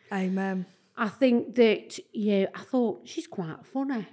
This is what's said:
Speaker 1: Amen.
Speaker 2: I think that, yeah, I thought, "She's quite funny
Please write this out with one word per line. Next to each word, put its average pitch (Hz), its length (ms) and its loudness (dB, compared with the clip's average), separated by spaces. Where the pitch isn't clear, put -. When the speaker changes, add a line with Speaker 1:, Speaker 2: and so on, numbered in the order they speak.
Speaker 1:
Amen. 190 540 -2
Speaker 2:
I 214 140 -2
think 240 460 2
that, 226 420 4
yeah, 202 420 2
I 185 60 -12
thought, 240 460 -2
"She's - 200 -8
quite - 380 -10
funny 269 480 -6